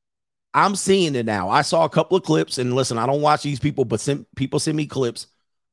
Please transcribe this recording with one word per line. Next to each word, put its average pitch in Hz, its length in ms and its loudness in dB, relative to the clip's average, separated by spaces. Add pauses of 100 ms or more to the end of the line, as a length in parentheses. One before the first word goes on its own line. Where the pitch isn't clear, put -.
(540)
I'm 185 220 2
seeing 185 400 2
it 120 100 -2
now. 101 240 0
I 143 140 4
saw 165 200 2
a 151 60 2
couple 175 260 0
of 185 80 2
clips, 160 340 0
and 123 180 -2
listen, 123 220 0
I 113 100 0
don't 143 140 0
watch 147 220 2
these 143 160 -4
people, 139 240 0
but 120 160 -2
send, 143 260 -4 (100)
people 143 240 -2
send 156 180 -2
me 151 80 -2
clips. 131 420 -4 (460)